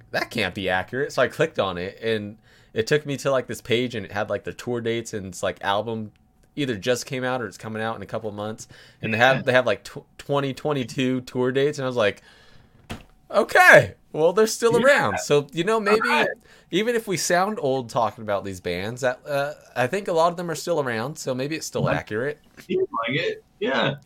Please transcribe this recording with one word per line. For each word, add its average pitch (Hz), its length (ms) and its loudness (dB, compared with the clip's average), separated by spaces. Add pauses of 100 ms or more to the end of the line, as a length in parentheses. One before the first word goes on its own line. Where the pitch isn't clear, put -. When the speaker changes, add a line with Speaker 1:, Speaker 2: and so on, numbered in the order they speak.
(100)
Speaker 1:
"That - 200 -4
can't 92 240 -2
be 95 140 -4
accurate." 120 440 -2
So 139 100 2
I 123 60 4
clicked - 320 -2
on 95 180 -2
it, 90 240 -8
and 110 360 -4 (360)
it 110 140 -2
took 151 180 2
me 139 120 -4
to, 147 120 -2
like, 131 160 0
this - 140 -10
page, 120 340 0
and 101 100 -6
it - 60 -14
had, 104 200 -4
like, 101 120 -4
their 85 120 -8
tour 123 260 -6
dates, 113 340 -4
and 95 120 -8
it's, 90 180 -12
like, 92 180 -4
album 107 480 -2 (440)
either 131 220 -2
just 120 300 -2
came 127 180 -6
out 127 160 -2
or 113 60 -6
it's 90 100 -12
coming 110 260 -8
out 113 140 -4
in 101 60 -12
a 92 40 -14
couple 110 220 -8
of 101 80 -10
months, 107 320 -8 (320)
and 110 140 -4
they 110 40 2
have, 131 180 6
Speaker 2:
Yeah. - 60 -4
Speaker 1:
they 127 100 0
have, 127 140 6
like, 104 180 0
tw-, - 200 -14 (140)
twenty 139 340 -2
twenty-two 131 680 -2
tour 127 280 -2
dates, 139 280 0
and 135 80 -4
I - 20 -2
was 123 80 -4
like, 104 240 2 (1080)
"Okay, 220 640 8 (180)
well, 160 200 4
they're 220 140 4
still 226 320 2
Speaker 2:
Yeah. 240 80 4
Speaker 1:
around." 220 340 4
So, 143 320 2
you 165 120 -2
know, 220 160 0
maybe 214 300 2
Speaker 2:
All 233 100 2
right. - 80 2 (420)
Speaker 1:
even 220 240 0
if 226 140 -4
we 185 80 -2
sound 190 440 0
old 131 300 0
talking 113 320 -2
about 101 220 -2
these 95 160 -8
bands, 98 420 -4
that, 127 240 -2
uh, 143 280 -4 (220)
I 123 100 2
think 196 220 -4
a 185 40 0
lot 170 180 4
of 170 60 -6
them 175 140 -6
are 156 40 -4
still 160 260 -2
around, 123 380 -4
so 135 160 -4
maybe 143 220 -4
it's - 100 -8
still - 180 -4
Speaker 2:
Might 80 120 2
Speaker 1:
accurate. 120 440 -4 (260)
Speaker 2:
seem 359 140 0
like 247 380 -2
it. 427 260 -4 (160)
Yeah. 220 460 -2